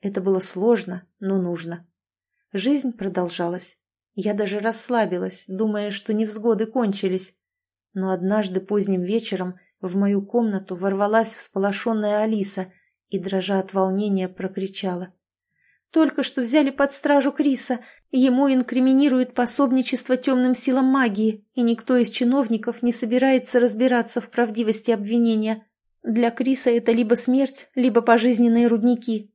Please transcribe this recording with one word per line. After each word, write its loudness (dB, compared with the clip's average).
Это -4
было 0
сложно, -2
но -2
нужно. -8
Жизнь -2
продолжалась. -6
Я -4
даже -4
расслабилась, -2
думая, -4
что -6
невзгоды -2
кончились. -2
Но -4
однажды -2
поздним -2
вечером -4
в -8
мою 0
комнату -2
ворвалась 0
всполошенная -2
Алиса 0
и, -4
дрожа -2
от -6
волнения, 0
прокричала: -8
«Только 2
что -4
взяли 2
под 0
стражу 2
Криса. 0
Ему 2
инкриминируют 2
пособничество 0
темным 2
силам 2
магии, 0
и -2
никто 0
из 2
чиновников -2
не 0
собирается 2
разбираться 0
в -16
правдивости -2
обвинения. 0
Для 0
Криса 2
это 2
либо 2
смерть, 0
либо 2
пожизненные 4
рудники. 0